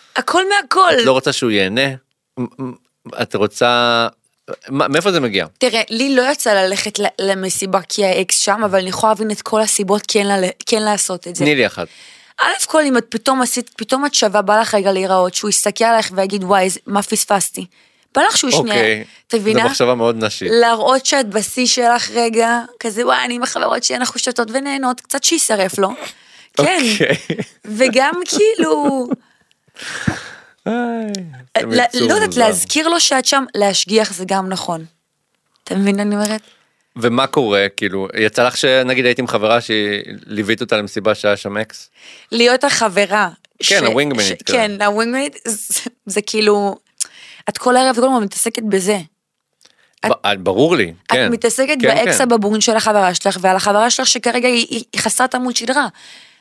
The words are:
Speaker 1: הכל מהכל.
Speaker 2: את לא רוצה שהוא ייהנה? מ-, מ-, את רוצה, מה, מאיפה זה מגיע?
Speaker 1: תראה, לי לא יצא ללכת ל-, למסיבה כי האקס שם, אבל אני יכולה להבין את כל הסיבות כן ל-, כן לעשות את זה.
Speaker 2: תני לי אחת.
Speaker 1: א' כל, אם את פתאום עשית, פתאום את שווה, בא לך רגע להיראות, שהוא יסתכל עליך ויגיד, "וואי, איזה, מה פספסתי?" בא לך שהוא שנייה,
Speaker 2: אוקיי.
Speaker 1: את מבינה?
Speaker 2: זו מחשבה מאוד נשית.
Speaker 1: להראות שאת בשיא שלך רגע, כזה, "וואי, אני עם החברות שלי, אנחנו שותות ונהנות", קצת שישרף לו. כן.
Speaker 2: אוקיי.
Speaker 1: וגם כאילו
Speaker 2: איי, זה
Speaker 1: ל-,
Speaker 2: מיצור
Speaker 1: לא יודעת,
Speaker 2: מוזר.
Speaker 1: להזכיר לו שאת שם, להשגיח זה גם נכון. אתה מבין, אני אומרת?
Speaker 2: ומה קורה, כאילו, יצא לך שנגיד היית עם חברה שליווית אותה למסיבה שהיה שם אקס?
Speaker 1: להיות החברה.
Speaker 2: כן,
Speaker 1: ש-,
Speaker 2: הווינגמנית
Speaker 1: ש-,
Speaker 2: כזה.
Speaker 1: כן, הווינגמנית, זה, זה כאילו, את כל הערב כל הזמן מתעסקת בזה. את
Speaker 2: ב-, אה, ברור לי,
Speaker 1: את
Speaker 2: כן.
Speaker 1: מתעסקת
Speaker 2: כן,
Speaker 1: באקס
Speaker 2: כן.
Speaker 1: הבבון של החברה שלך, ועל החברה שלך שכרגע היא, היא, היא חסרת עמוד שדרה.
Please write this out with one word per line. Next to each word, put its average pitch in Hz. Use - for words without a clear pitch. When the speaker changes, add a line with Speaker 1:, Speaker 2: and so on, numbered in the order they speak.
Speaker 1:
הכל 349
מהכל. 381
Speaker 2:
את 233
לא 131
רוצה 131
שהוא 120
ייהנה? 104
מ-, 123
מ-, 127
את 117
רוצה, 120
מה, 139
מאיפה 170
זה 170
מגיע? 95
Speaker 1:
תראה, 233
לי 262
לא 254
יצא 247
ללכת 196
ל-, 202
למסיבה 190
כי 202
האקס 185
שם, 208
אבל 190
אני 185
יכולה 214
להבין 214
את 202
כל 220
הסיבות 208
כן 202
ל-, 190
כן 214
לעשות 196
את 180
זה. -
Speaker 2:
תני 147
לי 117
אחת. 87
Speaker 1:
א' 381
כל, 311
אם 262
את 233
פתאום 262
עשית, 240
פתאום 262
את 285
שווה, 208
בא 208
לך 220
רגע 196
להיראות, 185
שהוא 214
יסתכל -
עליך 226
ויגיד, 196
"וואי, 185
איזה, 185
מה 202
פספסתי?" 196
בא 277
לך 440
שהוא 247
שנייה, 131
Speaker 2:
אוקיי. 110
Speaker 1:
את -
מבינה? 202
Speaker 2:
זו -
מחשבה 127
מאוד 117
נשית. -
Speaker 1:
להראות 233
שאת 262
בשיא 214
שלך 240
רגע, 233
כזה, 226
"וואי, 254
אני 247
עם 240
החברות -
שלי, 254
אנחנו 247
שותות 247
ונהנות", 269
קצת -
שישרף 214
לו. 196
כן. -
Speaker 2:
אוקיי. 170
Speaker 1:
וגם 262
כאילו 294
Speaker 2:
איי, 214
זה 226
Speaker 1:
ל-, 233
Speaker 2:
מיצור 240
Speaker 1:
לא 330
יודעת, 427
Speaker 2:
מוזר. 247
Speaker 1:
להזכיר 247
לו 339
שאת 262
שם, 269
להשגיח 202
זה 180
גם 190
נכון. 170
אתה 185
מבין, 196
אני 208
אומרת? 208
Speaker 2:
ומה 120
קורה, 101
כאילו, 95
יצא 113
לך 123
שנגיד 127
היית 123
עם 123
חברה 110
שליווית 104
אותה 113
למסיבה 104
שהיה 104
שם 101
אקס? -
Speaker 1:
להיות 240
החברה. 202
Speaker 2:
כן, 196
Speaker 1:
ש-, 147
Speaker 2:
הווינגמנית 117
Speaker 1:
ש-, -
Speaker 2:
כזה. 240
Speaker 1:
כן, 208
הווינגמנית, 233
זה, -
זה 208
כאילו, 208
את -
כל 247
הערב 262
כל 240
הזמן 254
מתעסקת 226
בזה. 196
את 135
Speaker 2:
ב-, -
אה, 104
ברור 101
לי, 90
Speaker 1:
את -
Speaker 2:
כן. 135
Speaker 1:
מתעסקת 262
Speaker 2:
כן, 226
Speaker 1:
באקס 208
Speaker 2:
כן. 269
Speaker 1:
הבבון 220
של 220
החברה 208
שלך, 190
ועל 185
החברה 208
שלך 254
שכרגע 247
היא, 233
היא, 226
היא -
חסרת 254
עמוד 254
שדרה. 254